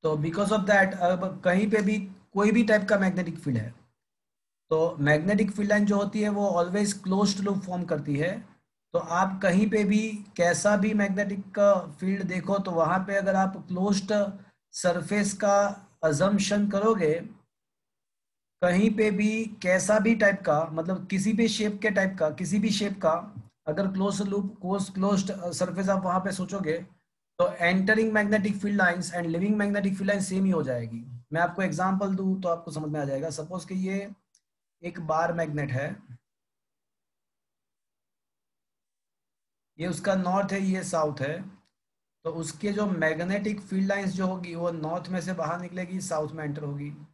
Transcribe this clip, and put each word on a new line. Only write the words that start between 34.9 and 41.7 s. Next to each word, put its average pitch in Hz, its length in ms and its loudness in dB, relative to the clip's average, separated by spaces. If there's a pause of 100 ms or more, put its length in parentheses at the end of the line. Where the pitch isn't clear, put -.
बार 160 320 0
magnet 151 380 -2
है, 143 320 -6 (3750)
ये 156 80 -6
उसका 190 280 -2
north 190 380 0
है, 196 80 -2
ये 185 240 -2
south 151 360 -2
है, 165 300 -6 (760)